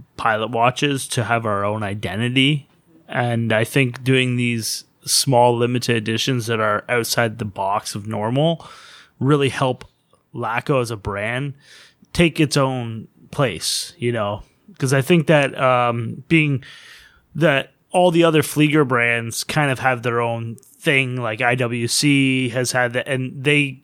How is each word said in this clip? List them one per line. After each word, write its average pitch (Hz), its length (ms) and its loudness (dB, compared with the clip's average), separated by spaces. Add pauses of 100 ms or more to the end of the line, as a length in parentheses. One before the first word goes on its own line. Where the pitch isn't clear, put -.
(160)
Pilot 110 360 -2
watches, 127 580 0
to 117 160 -2
have 117 200 0
our 101 200 -2
own 107 180 -2
identity. 120 840 -2 (440)
And 117 420 -2
I 110 140 2
think 127 400 -2
doing 127 320 2
these 120 480 -4 (180)
small 120 540 4
limited 120 400 0
editions 113 500 -2
that 113 140 -2
are 104 260 0
outside 117 520 -2
the 110 60 -4
box 98 480 -6
of 104 140 -10
normal 127 580 -2 (540)
really 139 300 2
help 127 340 -2 (480)
LACO 120 480 -2
as 117 120 -4
a 113 60 -6
brand 113 580 -6 (580)
take 170 260 2
its 147 160 2
own 127 540 -2 (220)
place, - 680 -4
you 120 160 -2
know? 104 300 -4 (360)
'Cause 135 140 0
I 135 80 4
think 170 260 4
that, 143 320 4
um, 120 680 0
being 151 360 2 (720)
that 147 360 2 (200)
all 180 200 4
the 170 120 4
other 156 180 4
Flieger 151 460 2
brands 117 560 0
kind 147 280 0
of 120 80 -2
have 127 240 0
their 120 180 0
own 117 360 -4 (220)
thing, 135 380 0
like 113 240 -4
I 123 140 2
W 120 320 -2
C 135 600 2
has 123 220 -4
had 123 220 0
that, 123 140 -4
and 131 360 -6
they 143 400 0